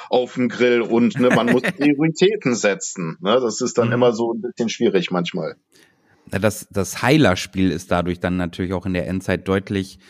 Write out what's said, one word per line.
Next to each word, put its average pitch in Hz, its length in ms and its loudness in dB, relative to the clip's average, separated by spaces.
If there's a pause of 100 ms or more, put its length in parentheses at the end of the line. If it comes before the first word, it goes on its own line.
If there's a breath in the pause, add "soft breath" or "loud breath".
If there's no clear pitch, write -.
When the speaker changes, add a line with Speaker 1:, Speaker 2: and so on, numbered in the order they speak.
Speaker 1:
auf 123 260 0
dem 123 140 0
Grill 120 340 2
und, 113 360 2
ne, 123 140 4
man 117 160 4
muss 123 140 2
Speaker 2:
<laughs> - 140 -2
Speaker 1:
Prioritäten 147 800 2
setzen, 90 680 -2
ne? 104 200 2
Das 113 200 -2
ist 120 160 -4
dann 117 120 2
Speaker 2:
Mhm. 120 60 -2
Speaker 1:
immer 120 180 4
so 117 200 -2
ein 117 80 -8
bisschen 117 280 -4
schwierig 95 420 0
manchmal. 85 460 -4 (720 soft breath)
Speaker 2:
Na, 98 80 -4
das, 95 320 -2
das - 320 -6
Heilerspiel 95 680 2
ist 80 200 -6
dadurch 87 300 0
dann 90 160 -2
natürlich 90 360 -4
auch 90 140 -4
in 92 80 -2
der 85 120 -2
Endzeit 92 400 -2
deutlich, 95 520 -2 (120)